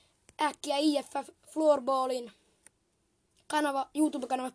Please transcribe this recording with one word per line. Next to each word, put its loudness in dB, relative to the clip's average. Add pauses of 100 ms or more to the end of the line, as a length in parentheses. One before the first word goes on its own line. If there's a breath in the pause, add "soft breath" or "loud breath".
(420 soft breath)
äkkiä -2
I 2
F -8
F -20 (180)
Floorballin 0 (1160)
kanava, -2
YouTube-kanava -2